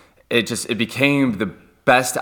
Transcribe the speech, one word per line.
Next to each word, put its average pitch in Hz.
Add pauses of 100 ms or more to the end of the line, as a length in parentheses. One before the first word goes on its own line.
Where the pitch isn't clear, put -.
(300)
it 117
just, -
it 113
became 131
the 104 (380)
best 127